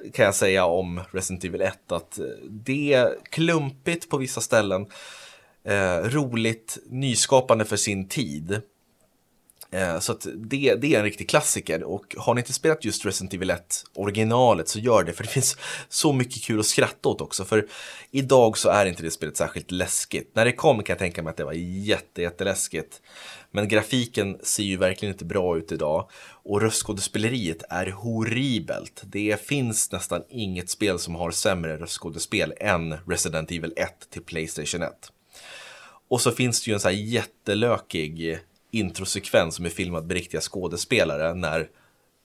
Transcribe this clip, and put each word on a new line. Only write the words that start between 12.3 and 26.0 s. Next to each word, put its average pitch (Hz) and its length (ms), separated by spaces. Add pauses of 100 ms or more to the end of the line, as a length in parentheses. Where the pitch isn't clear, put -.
ni 120 80
inte - 120
spelat - 320
just 104 200
Resident 95 280
Evil 92 160
ett - 340 (100)
originalet 110 760
så 107 100
gör 110 240
det, 85 100
för - 100
det 113 60
finns - 280 (320)
så - 240
mycket 123 300
kul 110 160
att 104 60
skratta - 440
åt - 120
också. - 240
För 107 220 (440)
idag 127 460
så 107 120
är 98 160
inte 85 180
det 80 80
spelet - 260
särskilt 82 340
läskigt. - 640
När 110 100
det 123 60
kom 123 320
kan 92 100
jag 87 60
tänka 87 240
mig 80 80
att - 60
det 82 60
var 71 100
jätte, 92 680
jätteläskigt. 87 800 (500)
Men 104 160
grafiken 107 760
ser - 200
ju 95 140
verkligen 95 360
inte - 120
bra 90 320
ut 80 140
idag. 78 380 (340)